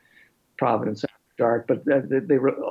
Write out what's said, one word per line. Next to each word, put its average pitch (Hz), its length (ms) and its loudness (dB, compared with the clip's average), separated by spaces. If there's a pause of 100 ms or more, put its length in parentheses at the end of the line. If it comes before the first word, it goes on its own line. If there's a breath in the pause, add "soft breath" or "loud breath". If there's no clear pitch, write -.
(560 soft breath)
Providence 110 480 -2
After - 100 -12 (220)
Dark, 117 300 0
but - 180 -2
th-, 143 240 0
th-, 135 180 0
they 143 120 4
re-, 131 140 2 (180)